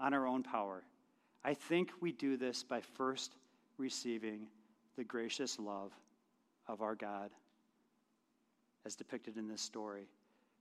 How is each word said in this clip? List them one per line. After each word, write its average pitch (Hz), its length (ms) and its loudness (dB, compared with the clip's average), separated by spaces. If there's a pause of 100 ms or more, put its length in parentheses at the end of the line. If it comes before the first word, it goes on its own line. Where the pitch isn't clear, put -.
on 135 140 4
our 135 120 6
own 127 160 4
power. 101 400 0 (600)
I 139 80 4
think 170 480 2
we 175 100 2
do 135 280 2
this 123 260 0
by 120 160 0
first - 560 -2 (400)
receiving 110 720 -2 (480)
the 127 80 -2
gracious 117 540 0
love 101 340 -4 (760)
of 107 140 -4
our 110 140 2
God, 101 360 -4 (1600)
as - 100 -8
depicted 113 400 -8
in 110 100 -2
this 107 140 -6
story, 101 480 -6 (520)